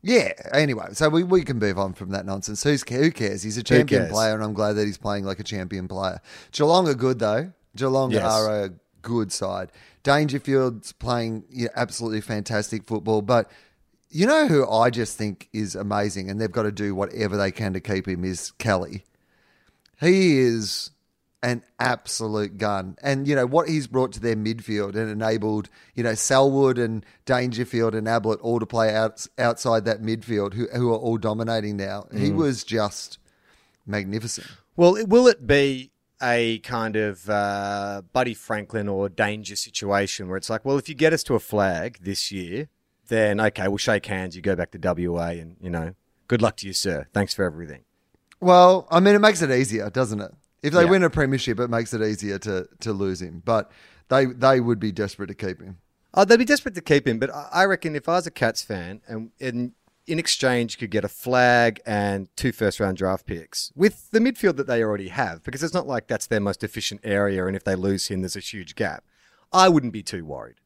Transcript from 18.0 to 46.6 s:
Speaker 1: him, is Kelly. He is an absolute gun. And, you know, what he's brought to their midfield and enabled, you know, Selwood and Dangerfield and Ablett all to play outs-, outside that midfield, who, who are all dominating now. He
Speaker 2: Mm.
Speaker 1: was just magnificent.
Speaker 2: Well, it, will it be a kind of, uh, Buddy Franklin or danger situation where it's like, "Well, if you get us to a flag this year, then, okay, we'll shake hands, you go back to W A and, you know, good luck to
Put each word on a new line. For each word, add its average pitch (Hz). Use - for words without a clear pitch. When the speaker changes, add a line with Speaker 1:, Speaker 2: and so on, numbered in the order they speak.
Speaker 1:
him, 90
is 92
Kelly. 90
He 175
is 113
an 120
absolute 107
gun. 98
And, 139
you 143
know, 127
what 151
he's 156
brought 127
to -
their 113
midfield 107
and 110
enabled, 107
you 120
know, 117
Selwood 135
and 113
Dangerfield 120
and 110
Ablett 110
all 120
to 110
play 110
outs-, 110
outside 117
that 110
midfield, 107
who, 117
who 120
are 110
all 113
dominating 110
now. 98
He 127
Speaker 2:
Mm. 151
Speaker 1:
was 143
just -
magnificent. 104
Speaker 2:
Well, 175
it, 214
will 240
it 143
be 139
a 120
kind 113
of, 104
uh, 101
Buddy 123
Franklin 107
or 98
danger 104
situation 101
where 92
it's -
like, 110
"Well, 139
if 135
you 160
get 156
us 160
to 139
a 104
flag 98
this 92
year, 98
then, 107
okay, 104
we'll 101
shake 107
hands, 92
you 87
go 95
back 85
to -
W 87
A 85
and, 82
you 92
know, 85
good 117
luck 107
to 98